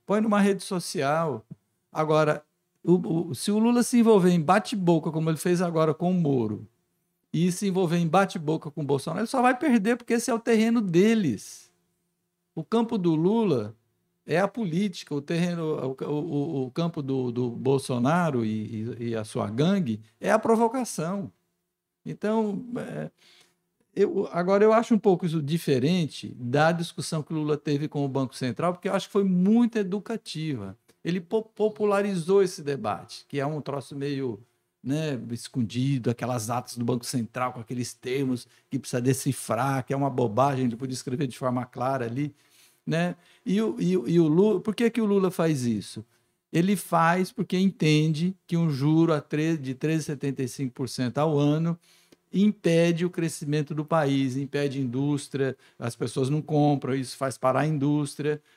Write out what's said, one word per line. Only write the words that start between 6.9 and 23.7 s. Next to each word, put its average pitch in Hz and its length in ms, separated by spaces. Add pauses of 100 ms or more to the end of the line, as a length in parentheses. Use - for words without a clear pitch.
e 170 180
se 180 160
envolver 175 320
em 170 80
bate-boca 160 640
com 160 120
o 143 40
Bolsonaro, 143 340
ele 233 60
só 254 160
vai 254 160
perder, 233 380
porque - 180
esse 240 160
é 233 40
o 233 40
terreno 233 420
deles. 190 920 (840)
O 165 80
campo 226 340
do 175 180
Lula 160 600 (500)
é 147 140
a 196 80
política, 196 680
o 143 60
terreno, 156 800
o, 156 40
o, 147 640
o 123 40
campo 165 320
do, 131 300
do 120 180
Bolsonaro 131 920
e, 110 560
e, 117 80
e 113 80
a 107 80
sua 107 260
gangue 139 500 (200)
é 185 100
a 214 80
provocação. 220 920 (720)
Então, 208 600 (140)
é, - 320 (840)